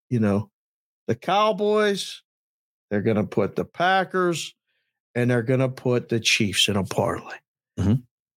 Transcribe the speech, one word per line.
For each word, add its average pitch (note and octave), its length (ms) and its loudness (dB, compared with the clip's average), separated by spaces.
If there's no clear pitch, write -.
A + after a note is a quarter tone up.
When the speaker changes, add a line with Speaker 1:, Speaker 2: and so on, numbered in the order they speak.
Speaker 1:
you B2 100 0
know, G#2 300 0
the - 100 0
Cowboys, G#3 1080 0
they're G2+ 120 0
gonna G#2 240 2
put G2 300 -2
the A2 80 -2
Packers, F3+ 920 -2
and A#2+ 160 0
they're A#2+ 120 2
gonna C3 260 0
put B2 400 -2
the A#2 120 0
Chiefs - 480 0
in G2+ 80 0
a F#2+ 80 0
parlay." - 520 -4
Speaker 2:
Mm-hmm. F#2+ 160 4